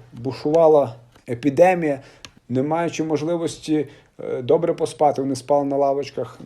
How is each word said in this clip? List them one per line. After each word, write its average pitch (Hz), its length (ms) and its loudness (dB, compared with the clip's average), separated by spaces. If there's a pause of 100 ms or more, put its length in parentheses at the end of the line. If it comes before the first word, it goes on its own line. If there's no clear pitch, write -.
(140)
бушувала 143 840 2 (340)
епідемія, 147 720 2 (500)
не 127 140 0
маючи 156 400 -4
можливості, 156 840 -4 (320)
е, 131 220 -8
добре 160 320 2
поспати, 151 480 0
вони 135 140 -2
спали 143 300 0
на 139 120 -2
лавочках 139 680 -2